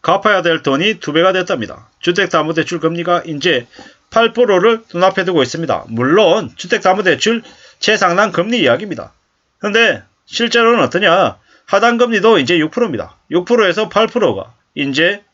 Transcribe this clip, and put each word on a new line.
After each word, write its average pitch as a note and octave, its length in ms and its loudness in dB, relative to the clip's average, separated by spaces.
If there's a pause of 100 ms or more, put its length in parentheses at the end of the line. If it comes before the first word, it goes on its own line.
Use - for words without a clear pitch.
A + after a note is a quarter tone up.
갚아야 F#3+ 400 2
될 D#3+ 200 0
돈이 E3 380 0
두 D3 140 -8
배가 F3 180 4
됐답니다. F3 560 -6 (140)
주택담보대출 E3 800 -2
금리가 E3+ 440 -2
이제 D3 400 -2 (440)
팔 A3+ 240 0
프로를 A3+ 500 2 (100)
눈앞에 F#3 300 0
두고 E3+ 180 0
있습니다. B2+ 460 -4
물론 D#3+ 680 0
주택담보대출 F#3+ 840 0 (380)
최상단 G3 540 0
금리 A3 260 -2
이야기입니다. C#3+ 540 -2 (460)
근데 G3+ 440 0 (220)
실제로는 A#3 580 0
어떠냐? E3+ 540 0 (280)
하단금리도 A3+ 760 2
이제 D#3+ 200 0
육 D#3 120 -2
프로입니다. C#3 440 -4 (160)
육 F3 140 -2
프로에서 G#3+ 420 0
팔 G#3+ 200 0
프로가 C#3+ 460 -2 (200)
이제 D3 500 -2 (100)